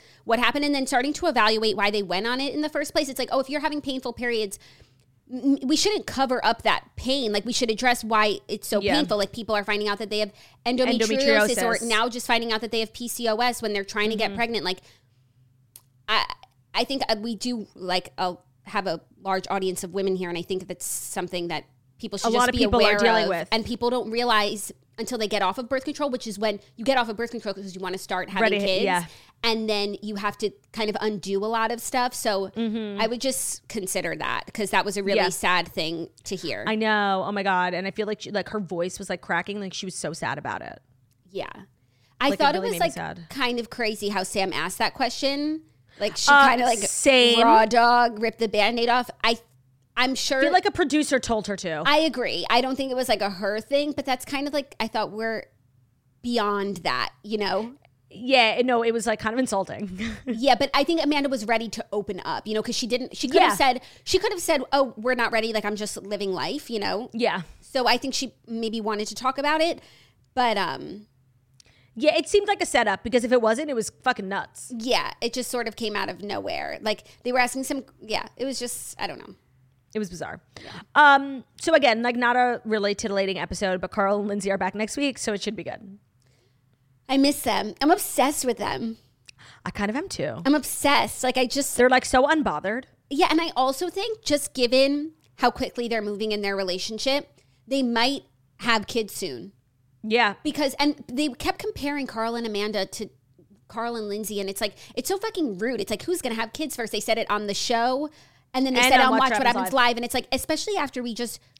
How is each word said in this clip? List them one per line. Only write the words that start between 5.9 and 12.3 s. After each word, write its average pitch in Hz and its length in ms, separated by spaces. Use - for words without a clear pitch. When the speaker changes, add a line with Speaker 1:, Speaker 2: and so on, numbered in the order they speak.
Speaker 1:
cover 254 380
up 240 180
that - 220
pain. 254 360
Like, 208 120
we 247 80
should 233 180
address 240 340
why 214 440
it's - 200
so 208 120
Speaker 2:
Yeah. 190 140
Speaker 1:
painful. 214 240
Like, 196 140
people 220 220
are 208 100
finding 208 240
out 202 100
that 214 120
they 214 100
have 208 120
endometriosis, 240 320
Speaker 2:
Endometriosis. - 60
Speaker 1:
or - 40
now 226 220
just 233 180
finding 233 260